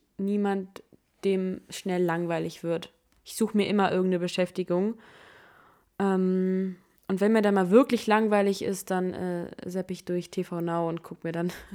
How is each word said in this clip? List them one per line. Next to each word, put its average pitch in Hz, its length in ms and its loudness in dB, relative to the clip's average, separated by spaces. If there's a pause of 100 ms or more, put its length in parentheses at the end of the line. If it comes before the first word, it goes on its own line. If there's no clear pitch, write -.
(180)
niemand, 196 680 -2 (400)
dem 190 460 0
schnell 180 340 -2
langweilig 170 600 -2
wird. 170 300 -4 (300)
Ich - 120 -16
suche 208 220 0
mir 202 100 2
immer 196 240 4
irgendeine 185 280 2
Beschäftigung. 180 800 -2 (1000)
Ähm, 185 800 0 (300)
und 190 140 0
wenn 214 100 4
mir 220 100 4
dann 202 140 4
mal 185 160 2
wirklich 247 360 6
langweilig 208 560 2
ist, 190 280 -4
dann, 185 220 -2
äh, 175 380 -6 (160)
zapp 185 240 -6
ich 180 140 -10
durch 180 240 -4
T 180 140 -4
V 170 180 -6
Now 170 280 -2
und 170 140 -6
guck - 200 -16
mir 165 80 -4
dann, 170 200 -2 (240)